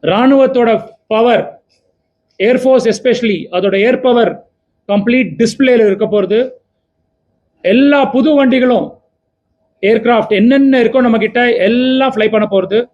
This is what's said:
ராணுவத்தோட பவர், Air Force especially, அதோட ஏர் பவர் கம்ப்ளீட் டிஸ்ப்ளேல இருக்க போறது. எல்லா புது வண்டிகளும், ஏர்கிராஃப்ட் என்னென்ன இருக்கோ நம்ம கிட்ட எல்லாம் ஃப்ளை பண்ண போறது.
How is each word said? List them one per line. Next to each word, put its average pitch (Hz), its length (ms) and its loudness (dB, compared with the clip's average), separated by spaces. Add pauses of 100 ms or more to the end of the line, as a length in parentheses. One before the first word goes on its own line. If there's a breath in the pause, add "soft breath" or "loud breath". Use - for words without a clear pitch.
ராணுவத்தோட 254 640 2 (380)
பவர், 226 360 0 (960)
Air 220 180 0
Force 262 280 2
especially, 233 520 -2 (140)
அதோட 190 280 -2
ஏர் 240 200 0
பவர் 240 320 0 (580)
கம்ப்ளீட் 208 480 -2
டிஸ்ப்ளேல 233 480 0
இருக்க 202 200 -2
போறது. 208 340 -2 (1200)
எல்லா 277 420 2
புது 269 280 0
வண்டிகளும், 254 540 0 (960)
ஏர்கிராஃப்ட் 220 460 0
என்னென்ன 254 540 2
இருக்கோ 247 180 0
நம்ம 233 160 2
கிட்ட 240 380 0
எல்லாம் 254 560 0
ஃப்ளை 214 180 -2
பண்ண 214 180 -2
போறது. 196 320 -2 (140)